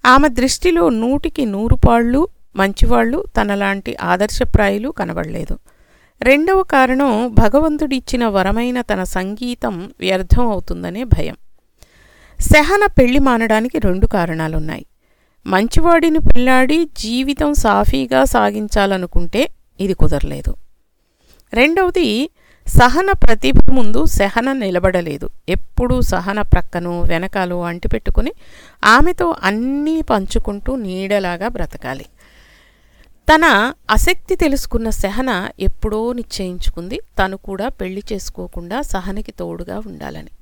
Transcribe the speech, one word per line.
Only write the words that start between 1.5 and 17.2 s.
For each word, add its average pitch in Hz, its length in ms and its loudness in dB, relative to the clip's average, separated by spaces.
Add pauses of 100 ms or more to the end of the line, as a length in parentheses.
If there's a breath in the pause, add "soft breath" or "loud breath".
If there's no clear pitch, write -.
పాళ్ళు 240 540 2 (280)
మంచివాళ్ళు, 226 680 0 (160)
తనలాంటి 202 560 -4
ఆదర్శప్రాయులు 202 920 -2
కనబడలేదు. 170 720 -8 (640 soft breath)
రెండవ 320 400 2
కారణం, 254 720 0
భగవంతుడిచ్చిన 269 920 0
వరమైన 214 540 -2
తన 190 240 -4
సంగీతం 202 960 -8
వ్యర్థం 190 500 2
అవుతుందనే 180 540 -8
భయం. 160 320 0 (1040 soft breath)
సహన 330 460 2
పెళ్లి 254 320 2
మానడానికి 233 600 0
రెండు 190 280 0
కారణాలున్నాయి. 160 800 -4 (600)
మంచివాడిని 320 720 2
పెళ్లాడి 262 680 6
జీవితం 269 680 -4